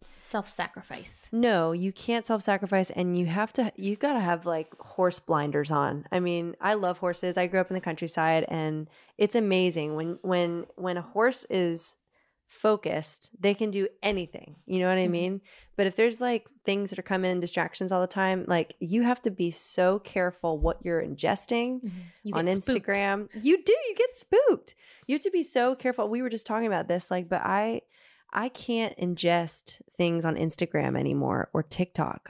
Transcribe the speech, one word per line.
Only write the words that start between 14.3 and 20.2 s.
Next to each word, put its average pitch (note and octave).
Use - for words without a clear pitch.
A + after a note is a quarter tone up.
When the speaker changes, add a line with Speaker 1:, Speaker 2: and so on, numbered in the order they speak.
Speaker 2:
You F#3
know F3+
what F#3
I F#3
Speaker 1:
Mm-hmm. F3+
Speaker 2:
mean? F3+
But G3+
if F#3
there's, A3+
like, A#3+
things G3
that -
are -
coming F#3
in, F3+
distractions F3
all F#3
the F#3
time, F#3+
like, E3+
you F#3+
have A#3+
to A3+
be F3
so F#3
careful F3+